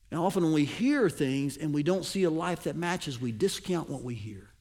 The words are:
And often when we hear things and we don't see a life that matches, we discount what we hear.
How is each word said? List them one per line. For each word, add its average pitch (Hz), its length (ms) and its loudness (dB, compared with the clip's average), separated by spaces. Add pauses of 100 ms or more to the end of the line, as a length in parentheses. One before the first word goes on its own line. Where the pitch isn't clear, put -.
(120)
And 160 80 -2
often 185 240 2
when 156 100 4
we 147 120 6
hear 247 440 2
things 139 480 0
and 151 160 -2
we 147 80 2
don't 170 240 2
see 196 180 0
a 170 60 6
life 170 340 -2
that 147 120 -4
matches, 165 440 -4
we 120 120 -2
discount 175 580 -2
what 131 140 -6
we 123 100 -6
hear. 104 320 -10 (160)